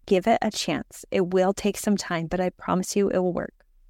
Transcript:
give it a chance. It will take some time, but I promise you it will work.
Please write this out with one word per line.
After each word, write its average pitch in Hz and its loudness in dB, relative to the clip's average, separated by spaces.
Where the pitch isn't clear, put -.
give 185 4
it 233 6
a 220 0
chance. - -6
It 190 0
will 185 4
take 202 -2
some 208 0
time, 165 -4
but 180 -2
I 180 0
promise - -4
you 202 2
it - 0
will 180 0
work. 170 -6